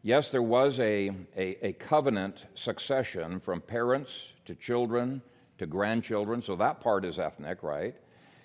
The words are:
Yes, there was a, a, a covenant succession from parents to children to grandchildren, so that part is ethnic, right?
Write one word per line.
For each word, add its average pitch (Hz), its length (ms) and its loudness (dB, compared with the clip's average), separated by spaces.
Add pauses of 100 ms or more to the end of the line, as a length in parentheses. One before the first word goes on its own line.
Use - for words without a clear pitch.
Yes, 135 300 4
there 131 100 4
was 123 380 4
a, 104 320 2 (240)
a, 95 320 -2
a 92 60 -4
covenant 113 800 0
succession 95 880 -4
from 87 180 -4
parents 123 720 -2 (140)
to - 100 -12
children 123 680 0 (360)
to 95 80 -6
grandchildren, 107 760 0
so 98 140 -4
that 113 240 2
part 101 240 2
is 87 160 -4
ethnic, 78 420 -6
right? 80 340 -4 (500)